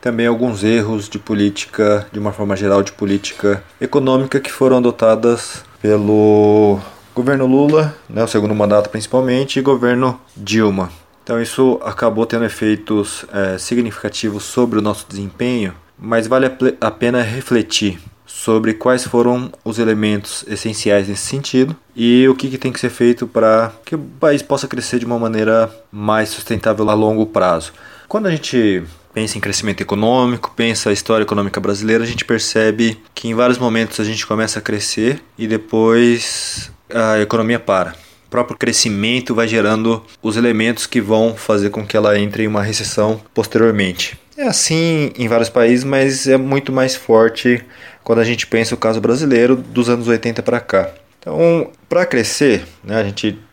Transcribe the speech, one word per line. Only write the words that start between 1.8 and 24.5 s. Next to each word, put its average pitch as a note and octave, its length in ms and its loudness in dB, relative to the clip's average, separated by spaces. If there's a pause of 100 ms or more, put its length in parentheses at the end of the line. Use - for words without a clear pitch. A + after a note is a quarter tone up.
de G#2+ 60 -8
uma G#2 120 -4
forma G2+ 240 -4
geral, G2 280 2
de G2 100 -6
política G2+ 720 -2 (160)
econômica C3+ 580 0
que C3+ 140 -8
foram B2+ 240 4
adotadas A#2 880 2 (160)
pelo G#2+ 1000 4 (360)
governo C3 320 0
Lula, D3 500 2 (120)
né, A2 140 -2
o A2+ 60 0
segundo G#2 260 0
mandato G#2 360 2
principalmente, B2+ 680 -2
e C3+ 40 -2
governo B2 580 2 (160)
Dilma. G2 560 0 (320)
Então A#2 160 -4
isso B2 420 2
acabou A2+ 440 0
tendo A#2 180 -2
efeitos, G#2+ 880 -2
é, G2 240 -2
significativos G#2+ 840 -4
sobre A#2 360 0
o G#2 40 0
nosso G#2 260 -4
desempenho, G2+ 640 -6 (260)
mas A2 280 -8
vale C3 180 0
a C3 60 0
ple-, B2+ 280 -2
a A2+ 120 -2
pena A#2+ 320 -2
refletir A2 760 -2 (280)
sobre A2 480 -2
quais B2 300 0
foram B2 460 0 (140)
os A2 140 -8
elementos G#2+ 680 -2
essenciais G2+ 600 0
nesse G2+ 180 -8
sentido C#3 500 0 (180)
e A#2+ 340 4
o C3 60 6
que, C3 140 -8
que C3 100 -8
tem C3 140 -4
que - 80 -10
ser B2+ 80 -2
feito A#2+ 380 2
pra A2 460 2 (120)
que - 100 -10
o D#3+ 40 -4
país C#3+ 440 0
possa C#3 240 -4